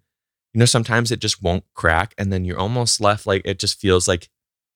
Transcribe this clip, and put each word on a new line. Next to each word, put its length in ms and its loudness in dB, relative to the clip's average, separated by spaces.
you 60 2
know, 60 6
sometimes 460 0
it 80 -4
just 220 -4
won't 220 -2
crack, 440 0
and 160 -2
then 100 -2
you're 160 -4
almost 400 -2
left, 260 0
like, 200 0
it 140 -4
just 200 -4
feels 280 2
like 220 -2